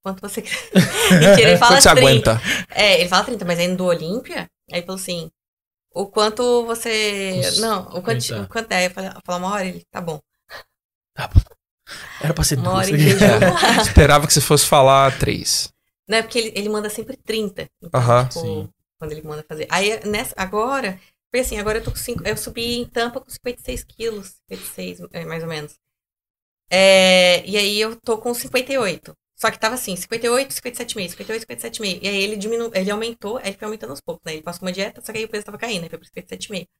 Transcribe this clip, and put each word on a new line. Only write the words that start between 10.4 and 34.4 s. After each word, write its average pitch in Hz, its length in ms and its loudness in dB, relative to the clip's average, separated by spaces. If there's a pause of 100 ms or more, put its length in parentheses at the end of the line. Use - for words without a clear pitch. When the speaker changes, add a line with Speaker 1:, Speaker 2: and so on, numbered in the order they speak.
Speaker 3:
Tá - 120 -10
bom. - 120 8 (840)
Era 151 120 -2
pra 156 100 -2
ser 143 140 0
Speaker 1:
Uma 120 120 -2
Speaker 3:
duas. 190 180 0
Speaker 1:
hora - 20 -2
e 147 80 2
meia. 196 800 4
Speaker 2:
É, 220 40 2
esperava 147 440 6
que - 60 2
você 151 80 4
fosse 143 260 2
falar 135 520 6
três. - 520 -4 (380)
Speaker 1:
Não, 226 100 0
é 220 40 0
porque 233 160 -6
ele, 226 160 -4
ele 202 140 -6
manda 208 220 -4
sempre 214 260 -12
trinta. 208 500 -8 (160)
Então, - 180 -4
Speaker 2:
Aham. 120 280 4
Speaker 1:
tipo, - 120 -8
Speaker 3:
Sim. - 280 -6 (300)
Speaker 1:
quando 151 140 -12
ele 156 100 -14
manda 151 260 -14
fazer. 156 220 -10
Aí, 208 360 -2
nessa, 208 300 -6
agora, 208 640 -6 (320)
foi 247 100 -2
assim, 247 180 -6
agora 214 200 -4
eu 226 60 -6
tô - 60 -6
com - 60 -10
cinco, 240 300 -8
eu 214 100 -4
subi 240 420 -6
em 240 80 -6
tampa 240 340 -6
com - 100 -20
cinquenta - 300 -10
e - 40 -20
seis 247 200 -10
quilos, 214 500 -10 (160)
cinquenta 190 160 -14
e - 80 -14
seis, 180 240 -12 (140)
é, 170 120 -12
mais 165 180 -10
ou 165 60 -10
menos. 151 260 -12 (960)
É, 185 760 6
e 196 100 -4
aí 208 240 -2
eu 226 160 -4
tô 220 220 -6
com 240 160 -6
cinquenta 262 380 -6
e 269 60 -2
oito. 190 340 -6 (240)
Só 220 140 -2
que - 80 -14
tava 220 160 -2
assim, 208 220 -8
cinquenta 226 300 -8
e 233 40 0
oito, 269 240 -2
cinquenta 240 200 -12
e - 40 -14
sete 240 140 -10
e - 40 -8
meio, 180 140 -8
cinquenta 202 220 -14
e - 20 -6
oito, 226 80 -8
cinquenta 233 160 -14
e - 40 -14
sete 233 160 -12
e 226 40 -10
meio. 185 200 -6
E - 60 -6
aí 302 140 -4
ele 214 140 -4
diminu-, 226 380 -6
ele 190 160 -2
aumentou, 226 480 -8
aí 202 100 -10
ele 196 80 -12
foi 214 100 -14
aumentando 220 240 -12
aos 139 100 -14
poucos, 165 240 -14
né? 160 100 -10
Ele 156 80 -14